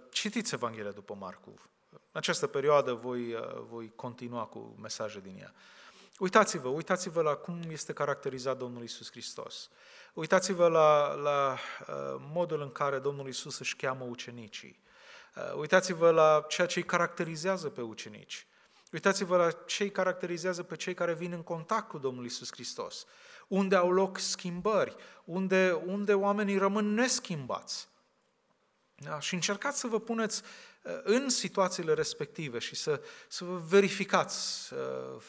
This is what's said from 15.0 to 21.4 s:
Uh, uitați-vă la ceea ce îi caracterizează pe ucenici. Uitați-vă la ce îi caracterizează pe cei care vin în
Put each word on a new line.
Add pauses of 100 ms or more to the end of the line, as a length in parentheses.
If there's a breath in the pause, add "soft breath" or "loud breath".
Uh,
uitați-vă
la
ceea
ce
îi
caracterizează
pe
ucenici. (440 loud breath)
Uitați-vă
la
ce
îi
caracterizează
pe
cei
care
vin
în